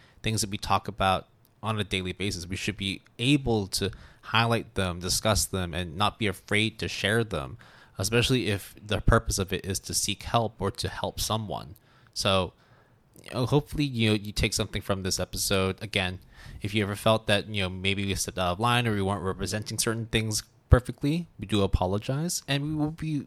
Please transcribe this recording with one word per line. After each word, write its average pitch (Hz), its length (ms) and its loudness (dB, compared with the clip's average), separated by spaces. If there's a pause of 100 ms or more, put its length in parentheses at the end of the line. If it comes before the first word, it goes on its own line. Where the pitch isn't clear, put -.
(220)
things 110 180 0
that 107 80 -4
we 104 80 -6
talk - 300 0
about 95 400 0 (340)
on 107 180 -2
a 104 40 -2
daily 92 280 -2
basis. 90 360 -4
We 92 80 -6
should 95 200 -4
be 98 280 -4 (160)
able 120 480 2
to - 240 -2 (320)
highlight 117 500 0
them, 90 260 -2
discuss 92 460 2
them, 90 300 -2
and 85 200 -6
not 101 220 0
be 110 80 -2
afraid 104 540 0
to 90 80 -4
share 110 360 2
them, 71 360 -4 (400)
especially 113 480 4
if 101 260 -2 (100)
the 101 160 0
purpose - 380 4
of 95 160 0
it 90 100 -2
is 95 180 -2
to - 120 -8
seek - 300 -2
help 113 360 0
or 98 120 0
to - 180 -6
help - 300 -6
someone. 87 560 -4 (400)
So, 95 380 2 (720)
you - 80 -20
know, 127 140 0
hopefully, 147 380 0
you 117 260 2
know, 107 60 6
you 101 160 -4
take 104 240 0
something 104 260 -4
from 95 220 -2
this 92 160 -2
episode. 95 640 0
Again, 92 340 -2 (460)
if 101 100 -6
you 110 80 2
ever 101 140 0
felt 110 320 2
that, 101 200 2
you 104 140 -4
know, 92 80 0
maybe 95 380 0
we 98 80 0
stepped 90 240 -4
out 90 140 0
of 90 60 -4
line 120 280 2
or 107 80 2
we 98 80 0
weren't 95 180 0
representing 95 560 -4
certain 113 300 0
things 110 340 0 (280)
perfectly, 143 580 2 (120)
we 107 60 -8
do 101 180 4
apologize, 104 800 0
and 139 160 0
we 151 140 -4
will 151 160 0
be, 156 360 -4